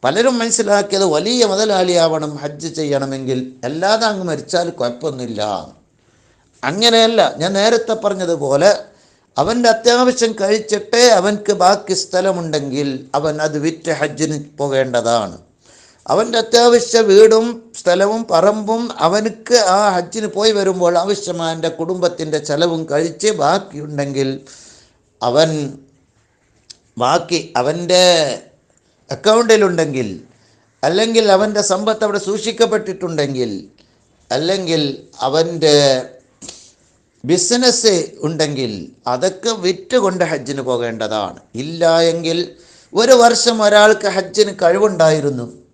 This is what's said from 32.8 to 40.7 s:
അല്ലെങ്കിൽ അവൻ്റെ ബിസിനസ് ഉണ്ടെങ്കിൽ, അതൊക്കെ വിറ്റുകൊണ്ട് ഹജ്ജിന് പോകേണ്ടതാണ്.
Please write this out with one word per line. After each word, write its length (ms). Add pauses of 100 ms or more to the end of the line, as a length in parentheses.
അല്ലെങ്കിൽ 520 (380)
അവൻ്റെ 560 (1500)
ബിസിനസ് 680 (300)
ഉണ്ടെങ്കിൽ, 500 (340)
അതൊക്കെ 520
വിറ്റുകൊണ്ട് 680
ഹജ്ജിന് 380
പോകേണ്ടതാണ്. 760 (160)